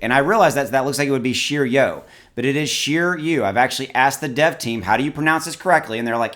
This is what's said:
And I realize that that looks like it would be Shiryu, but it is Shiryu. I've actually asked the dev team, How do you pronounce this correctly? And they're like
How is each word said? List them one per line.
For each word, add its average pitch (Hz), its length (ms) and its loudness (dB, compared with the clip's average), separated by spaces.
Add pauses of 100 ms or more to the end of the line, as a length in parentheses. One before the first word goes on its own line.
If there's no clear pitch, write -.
And 110 100 -4
I 131 60 4
realize 160 380 4
that 139 160 -2
that 131 140 2
looks 139 120 -2
like 143 100 0
it 139 40 0
would 135 100 0
be 123 120 -2
Shiryu, 127 680 0 (320)
but 120 100 -6
it 139 120 0
is 147 140 -2
Shiryu. 160 760 -2
I've 98 140 0
actually 131 360 0
asked 135 260 2
the 156 80 -6
dev 143 300 0
team, 117 240 -4
How 98 160 0
do 123 60 0
you 147 80 -2
pronounce 156 340 0
this 165 100 -8
correctly? 151 440 0
And 117 80 -4
they're 117 100 -2
like 117 180 -2